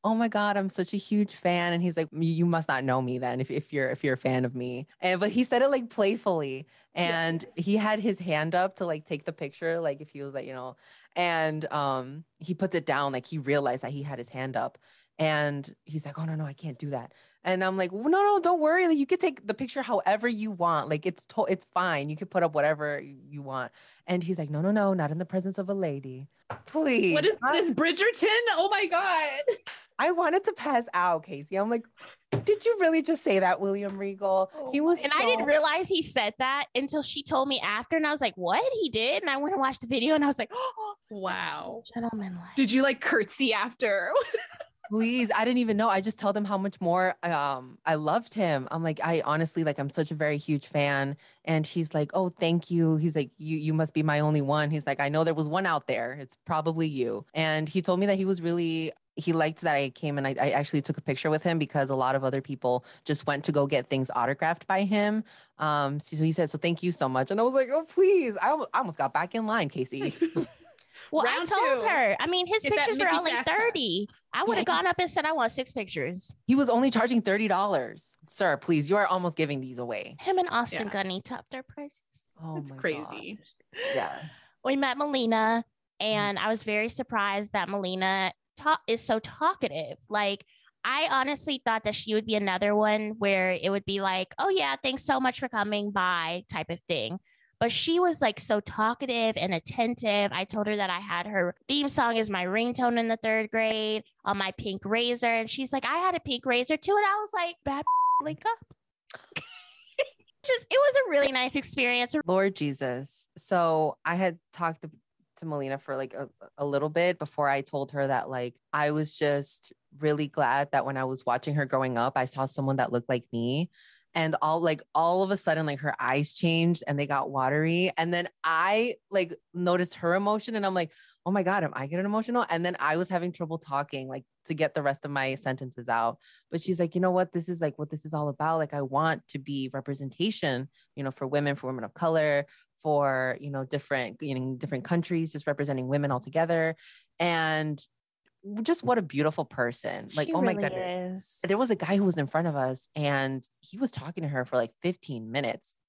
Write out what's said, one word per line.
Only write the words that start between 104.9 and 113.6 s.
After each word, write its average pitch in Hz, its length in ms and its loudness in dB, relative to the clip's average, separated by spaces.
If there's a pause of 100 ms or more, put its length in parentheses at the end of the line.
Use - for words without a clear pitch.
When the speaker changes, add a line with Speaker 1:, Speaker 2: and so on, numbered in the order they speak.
Speaker 3:
And 226 200 0
she's 262 240 -6
like, 262 140 -2
"I 294 140 0
had 370 160 0
a 330 40 -2
pink 247 240 -4
Razor 254 340 2
too." 392 180 0
And 415 100 4
I 392 140 4
was 415 160 -6
like, 349 280 -2
"Bad 277 220 -4 (180)
<laughs> 988 200 2
link - 240 -6
up." - 720 -10 (160)
<laughs> - 40 -10 (1000)
Just, 494 280 0
it 508 80 6
was 554 160 6 (100)
a 392 60 -4
really 277 200 4
nice 254 240 0
experience. 247 600 0 (100)
Speaker 1:
Lord 190 300 4
Jesus. 135 720 -4 (100)
So 160 680 2